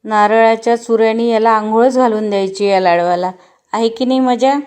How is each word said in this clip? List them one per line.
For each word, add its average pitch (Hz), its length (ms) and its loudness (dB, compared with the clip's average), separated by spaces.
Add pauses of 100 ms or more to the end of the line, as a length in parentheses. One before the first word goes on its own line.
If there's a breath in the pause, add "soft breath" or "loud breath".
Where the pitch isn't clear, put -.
नारळाच्या 226 720 2
चुऱ्याने 226 500 0
याला 226 240 2
आंघोळच 226 460 0
घालून 220 320 0
द्यायची 196 360 -4
या 196 140 2
लाडवाला. 175 520 0 (420 soft breath)
आहे 226 160 -2
की 240 160 -4
नाही 262 160 0
मजा? 254 460 0